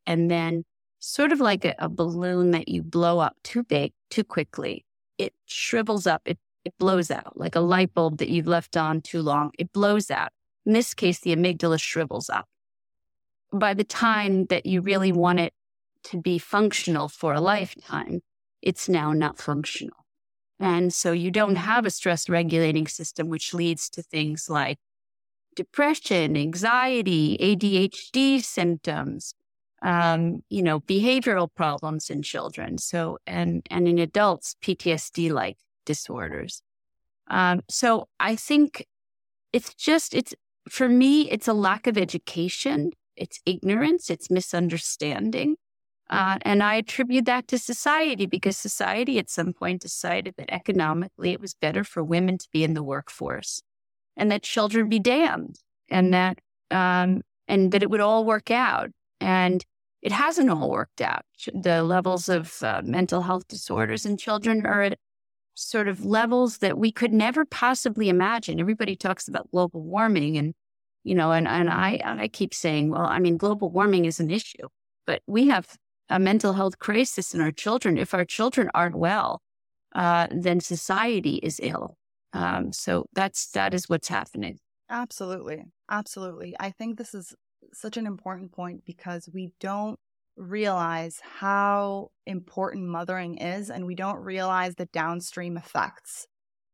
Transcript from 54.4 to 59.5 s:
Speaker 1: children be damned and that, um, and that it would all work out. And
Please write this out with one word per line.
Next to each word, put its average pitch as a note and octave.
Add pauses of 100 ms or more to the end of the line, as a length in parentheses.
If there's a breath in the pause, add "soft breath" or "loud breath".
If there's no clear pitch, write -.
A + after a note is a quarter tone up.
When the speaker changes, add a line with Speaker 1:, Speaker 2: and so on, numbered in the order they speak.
Speaker 1:
children G#3+
be A3
damned B3+ (280)
and F#3
that, F#3 (300)
um, F3+ (260)
and F#3+
that G3+
it G3
would G#3
all A3
work G#3+
out. A#3+ (300)
And F#3 (380)